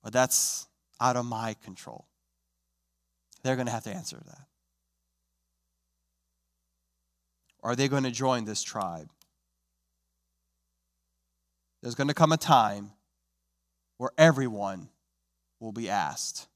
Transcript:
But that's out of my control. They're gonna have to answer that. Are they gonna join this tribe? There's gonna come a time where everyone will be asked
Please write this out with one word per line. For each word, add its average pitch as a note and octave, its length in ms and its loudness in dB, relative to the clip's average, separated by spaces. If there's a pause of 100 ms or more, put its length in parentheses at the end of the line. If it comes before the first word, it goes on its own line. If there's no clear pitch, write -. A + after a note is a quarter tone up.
But A2 120 -12
that's - 540 0 (320)
out B2 160 2
of B2 100 -4
my A2+ 280 -8
control. - 540 -18 (1400)
They're C3 120 0
gonna B2 160 -4
have A2+ 120 -6
to G#2 100 -12
answer - 320 -14
that. - 220 -20 (3250)
Are A#2+ 140 -2
they C3+ 120 2
gonna C3 240 0
join B2 340 0
this G#2 180 -6
tribe? E2+ 480 -8 (2750)
There's A#2+ 140 -8
gonna C#3+ 200 -2
come D#3 160 6
a D#3+ 60 2
time G#2 560 4 (1040)
where B2+ 200 -4
everyone A2+ 720 4 (680)
will A2+ 120 -12
be A2 180 -8
asked - 680 -4